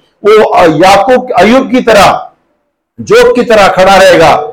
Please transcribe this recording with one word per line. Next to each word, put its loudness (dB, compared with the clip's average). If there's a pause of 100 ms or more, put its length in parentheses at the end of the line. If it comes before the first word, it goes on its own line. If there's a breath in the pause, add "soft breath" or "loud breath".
(240 soft breath)
वो, 2
अ, 2
याकूब, 0
अय्यूब 0
की -2
तरह, -2 (720)
जोब 0
की 0
तरह 0
खड़ा 0
रहेगा 2 (160)